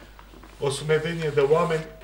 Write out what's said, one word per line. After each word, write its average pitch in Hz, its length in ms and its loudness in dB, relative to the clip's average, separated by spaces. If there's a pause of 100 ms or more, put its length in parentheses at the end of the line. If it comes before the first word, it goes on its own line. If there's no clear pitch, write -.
(600)
o 143 100 -2
sumedenie 156 600 -2
de 143 100 0
oameni 160 460 2 (180)